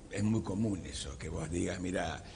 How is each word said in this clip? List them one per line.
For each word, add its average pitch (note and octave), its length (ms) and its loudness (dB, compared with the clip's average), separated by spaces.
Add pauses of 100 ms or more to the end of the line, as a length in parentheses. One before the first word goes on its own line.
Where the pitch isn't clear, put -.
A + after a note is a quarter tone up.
(120)
es G#2 120 2
muy A2 180 6
común G2 440 2
eso, C#2 320 -6
que D#2+ 120 -6
vos D#2+ 200 -2
digas, F2+ 300 0
"Mira, F2+ 420 0 (140)